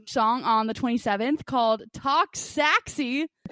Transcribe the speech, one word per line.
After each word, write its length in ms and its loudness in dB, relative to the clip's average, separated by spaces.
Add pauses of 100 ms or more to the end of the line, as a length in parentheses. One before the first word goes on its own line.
song 380 0
on 240 2
the 60 -4
twenty-seventh 720 0
called 380 2 (100)
Talk 440 0
Saxy. 920 0 (240)